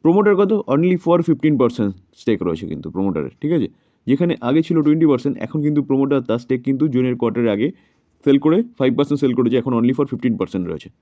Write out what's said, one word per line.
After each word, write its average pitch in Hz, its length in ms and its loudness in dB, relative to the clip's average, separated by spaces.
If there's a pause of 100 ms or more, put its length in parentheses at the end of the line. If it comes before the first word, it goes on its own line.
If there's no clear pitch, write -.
প্রমোটার 196 360 4
কত? 202 120 2 (200)
Only 175 320 2
for 170 140 2 (100)
ফিফটিন 156 320 2
পার্সেন্ট 117 320 0 (280)
স্টেক 107 260 0
রয়েছে 82 260 -4
কিন্তু 76 220 -10
প্রমোটারের, 78 460 -4
ঠিক 151 160 -4
আছে? 127 120 -2 (380)
যেখানে 143 260 2 (160)
আগে 151 180 2
ছিল 170 100 0 (100)
টোয়েন্টি 160 240 4
পার্সেন্ট, 139 240 0 (120)
এখন 156 200 -6
কিন্তু 147 220 0
প্রমোটার 139 400 0
তার 113 160 0
স্টেক 127 240 -2
কিন্তু 135 160 0 (100)
জুনের 127 260 0
কোয়ার্টারের 117 340 0
আগে 110 140 -2 (560)
সেল 139 200 6
করে 160 140 4 (200)
ফাইভ 135 200 2
পার্সেন্ট 143 240 0
সেল 131 160 2
করেছে, 123 240 2
এখন 127 180 -2
only 120 180 2
for - 120 0
ফিফটিন 113 300 -2
পার্সেন্ট 92 300 -4
রয়েছে। 80 180 -10 (140)